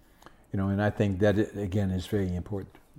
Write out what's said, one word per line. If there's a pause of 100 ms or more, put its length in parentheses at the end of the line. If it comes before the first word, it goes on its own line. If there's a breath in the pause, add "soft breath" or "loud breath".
(520 soft breath)
You
know,
and
I
think
that,
it,
again,
is
very
important. (240)